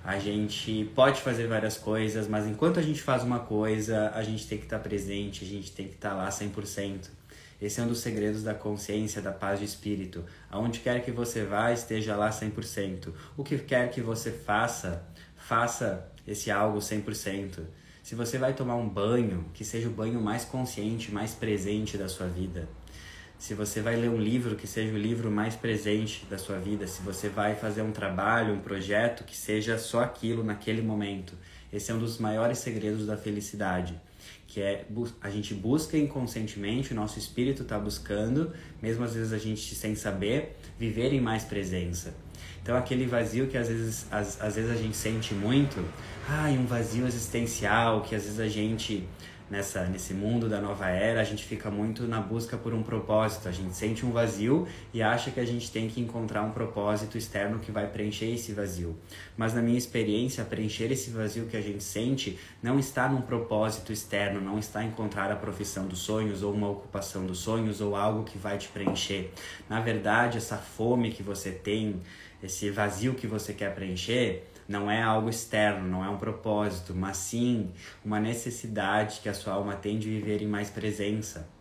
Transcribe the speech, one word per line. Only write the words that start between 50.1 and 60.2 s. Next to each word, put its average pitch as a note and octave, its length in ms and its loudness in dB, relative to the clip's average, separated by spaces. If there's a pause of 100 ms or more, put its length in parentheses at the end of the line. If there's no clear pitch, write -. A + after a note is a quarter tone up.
mundo A2 380 2
da G#2 100 2
nova G2+ 300 -2
era, A2 320 4
a - 20 6
gente G#2+ 200 -2
fica A2 260 -4
muito A2 360 0
na A2+ 140 2
busca A2+ 380 -2
por A#2 160 -2
um A2+ 80 2
propósito. G#2+ 640 2
A F2+ 40 -2
gente F2+ 220 -4
sente A2 300 0
um B2 60 4
vazio A#2 580 4 (240)
e A#2 80 -2
acha A2+ 300 4
que - 100 -2
a B2 60 2
gente A#2 240 -2
tem A2 180 0
que A2 100 -4
encontrar A2+ 440 0
um G#2+ 80 0
propósito G#2 640 0
externo G#2+ 420 0
que G#2 140 -6
vai G#2 140 0
preencher G#2 400 -2
esse A#2 260 -2
vazio. F2 420 -2 (400)
Mas A2+ 200 2
na A#2+ 80 4
minha A#2+ 160 6
experiência, A#2 640 2